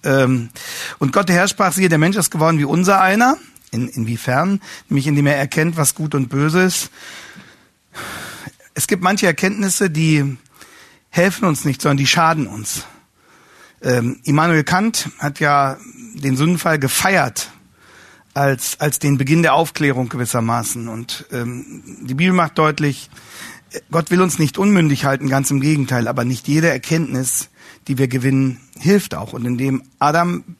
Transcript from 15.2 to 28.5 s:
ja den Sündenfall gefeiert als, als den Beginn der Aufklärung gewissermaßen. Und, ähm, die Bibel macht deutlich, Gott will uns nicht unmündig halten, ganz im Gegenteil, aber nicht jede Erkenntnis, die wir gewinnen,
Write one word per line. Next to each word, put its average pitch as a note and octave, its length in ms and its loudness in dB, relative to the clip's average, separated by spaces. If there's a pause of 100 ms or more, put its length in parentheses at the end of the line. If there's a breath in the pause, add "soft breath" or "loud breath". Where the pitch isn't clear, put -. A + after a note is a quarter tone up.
ja C#3+ 380 2 (360)
den C3+ 220 -2
Sündenfall D#3+ 420 2
gefeiert C#3 720 0 (840 soft breath)
als, C#3 460 -2
als D3 180 -2
den C#3 200 2
Beginn C#3+ 240 2
der D3 120 4
Aufklärung C#3+ 540 0
gewissermaßen. A#2 800 -4
Und, A2+ 440 -12
ähm, B2 500 -10 (200)
die B2+ 120 -8
Bibel F3+ 200 2
macht E3+ 240 0
deutlich, D3+ 500 0 (840 loud breath)
Gott E3 200 -2
will F3 100 4
uns F#3 180 0
nicht D3+ 200 0
unmündig F3+ 460 2
halten, C3+ 240 0
ganz C3+ 220 2
im C#3 100 0
Gegenteil, C3 480 0
aber B2 160 -2
nicht B2 240 -4
jede D#3+ 200 2
Erkenntnis, C3+ 800 -2 (400 loud breath)
die C3 100 -2
wir C3+ 100 2
gewinnen, C3 520 0 (180)